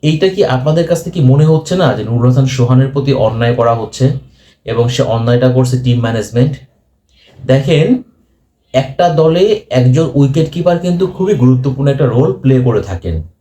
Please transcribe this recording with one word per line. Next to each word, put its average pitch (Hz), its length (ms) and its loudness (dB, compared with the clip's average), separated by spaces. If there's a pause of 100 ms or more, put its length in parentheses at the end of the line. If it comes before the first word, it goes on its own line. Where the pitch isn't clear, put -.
এইটা 160 320 0
কি 196 60 -4 (160)
আপনাদের 156 340 0
কাছ 170 160 0
থেকে - 120 -8 (120)
মনে 143 220 4
হচ্ছে 156 300 -2
না 151 140 2
যে 107 120 -6
নুরুল 120 220 0
হাসান 131 160 2 (100)
সোহানের 127 380 2
প্রতি 135 180 -2 (140)
অন্যায় 117 340 0
করা 117 200 2
হচ্ছে 113 240 -6 (640)
এবং 120 180 -2 (100)
সে - 80 -2 (120)
অন্যায়টা 120 420 0
করছে 127 280 0
টিম 120 200 2
ম্যানেজমেন্ট? 117 480 -2 (880)
দেখেন, 147 480 0 (880)
একটা 135 320 -2 (140)
দলে 165 240 2 (340)
একজন 127 280 2 (120)
উইকেট 143 360 2
কিপার 175 300 0
কিন্তু 175 200 0 (120)
খুবই 190 260 0
গুরুত্বপূর্ণ 131 520 2
একটা 147 200 0
রোল 147 160 2 (120)
প্লে 131 120 4 (120)
করে 107 220 0
থাকেন। 87 260 -6 (260)